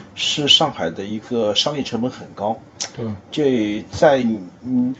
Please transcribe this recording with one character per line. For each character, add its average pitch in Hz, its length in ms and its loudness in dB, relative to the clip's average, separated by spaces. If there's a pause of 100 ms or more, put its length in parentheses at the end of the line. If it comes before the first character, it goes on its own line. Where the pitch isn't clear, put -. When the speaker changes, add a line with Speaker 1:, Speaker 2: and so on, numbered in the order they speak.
(140)
Speaker 1:
是 - 320 -2
上 143 240 4
海 85 200 -4
的 90 120 -8
一 110 180 -6
个 107 340 0
商 147 200 0
业 139 80 -2
成 113 180 -4
本 127 100 -2
很 - 240 -16
高。 107 220 -2 (400)
Speaker 2:
对。 123 80 -8 (260)
Speaker 1:
这 107 600 0
在， 143 280 6 (440)
嗯， 123 380 0